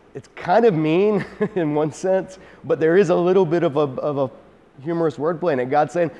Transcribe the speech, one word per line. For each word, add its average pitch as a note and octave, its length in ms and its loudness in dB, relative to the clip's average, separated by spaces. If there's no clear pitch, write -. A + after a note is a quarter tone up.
it's - 220 -16
kind G3+ 300 0
of A3 80 4
mean E3+ 520 0
<laughs> - 160 -4
in D#3 200 -2
one D3+ 160 -2
sense, F#3+ 480 -4
but D3+ 160 -2
there D#3+ 160 2
is F#3+ 140 4
a F3 60 2
little F3+ 300 4
bit D#3 180 0
of D3 120 0
a, C3+ 260 -2
of D3 160 -4
a C3+ 140 -2
humorous E3 360 -2
wordplay D#3+ 360 -2
in B2+ 60 0
it. B2 60 -2
God's D3 260 0
saying, E3+ 280 -2